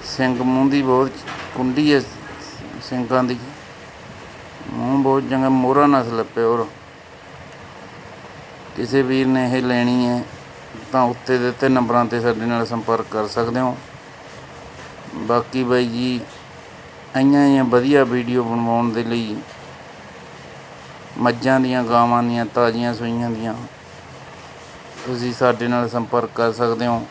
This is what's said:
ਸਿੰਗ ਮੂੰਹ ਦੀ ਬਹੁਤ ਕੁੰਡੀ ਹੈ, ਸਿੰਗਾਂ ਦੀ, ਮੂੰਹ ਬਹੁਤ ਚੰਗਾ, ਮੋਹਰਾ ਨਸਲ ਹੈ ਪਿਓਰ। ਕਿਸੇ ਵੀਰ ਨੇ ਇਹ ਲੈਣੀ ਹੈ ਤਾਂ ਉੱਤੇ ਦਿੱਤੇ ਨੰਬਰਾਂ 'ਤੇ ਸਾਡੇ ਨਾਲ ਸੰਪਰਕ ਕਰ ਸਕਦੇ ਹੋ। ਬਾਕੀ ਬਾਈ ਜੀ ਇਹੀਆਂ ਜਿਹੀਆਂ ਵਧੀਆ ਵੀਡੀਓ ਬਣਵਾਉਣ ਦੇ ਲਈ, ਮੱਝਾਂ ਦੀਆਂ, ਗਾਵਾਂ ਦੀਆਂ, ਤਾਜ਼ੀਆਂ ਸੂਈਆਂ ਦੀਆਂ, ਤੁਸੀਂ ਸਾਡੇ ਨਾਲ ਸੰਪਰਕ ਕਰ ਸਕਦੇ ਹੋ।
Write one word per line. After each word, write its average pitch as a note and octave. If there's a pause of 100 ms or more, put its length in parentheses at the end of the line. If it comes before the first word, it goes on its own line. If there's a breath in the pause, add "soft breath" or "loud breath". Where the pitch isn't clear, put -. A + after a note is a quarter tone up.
ਸਿੰਗ B2+
ਮੂੰਹ C3
ਦੀ C#3+
ਬਹੁਤ C3 (440)
ਕੁੰਡੀ C3
ਹੈ, C#3 (840)
ਸਿੰਗਾਂ B2+
ਦੀ, B2 (1300)
ਮੂੰਹ B2
ਬਹੁਤ C3+
ਚੰਗਾ, C3
ਮੋਹਰਾ C3
ਨਸਲ A#2+
ਹੈ A2 (120)
ਪਿਓਰ। A#2 (2000)
ਕਿਸੇ B2
ਵੀਰ C3
ਨੇ C3
ਇਹ B2+
ਲੈਣੀ B2
ਹੈ B2 (680)
ਤਾਂ C3
ਉੱਤੇ B2
ਦਿੱਤੇ B2
ਨੰਬਰਾਂ A#2+
'ਤੇ A#2
ਸਾਡੇ A2+
ਨਾਲ A#2
ਸੰਪਰਕ A2+
ਕਰ G#2+
ਸਕਦੇ A#2
ਹੋ। B2+ (1500)
ਬਾਕੀ A#2+
ਬਾਈ B2
ਜੀ B2 (960)
ਇਹੀਆਂ C#3
ਜਿਹੀਆਂ C#3
ਵਧੀਆ B2+
ਵੀਡੀਓ B2
ਬਣਵਾਉਣ A#2
ਦੇ A#2
ਲਈ, A2+ (1800)
ਮੱਝਾਂ B2
ਦੀਆਂ, B2+
ਗਾਵਾਂ A#2+
ਦੀਆਂ, A#2+
ਤਾਜ਼ੀਆਂ A#2+
ਸੂਈਆਂ A#2
ਦੀਆਂ, A2+ (1500)
ਤੁਸੀਂ B2
ਸਾਡੇ A#2+
ਨਾਲ B2
ਸੰਪਰਕ A#2
ਕਰ A#2
ਸਕਦੇ A#2
ਹੋ। A#2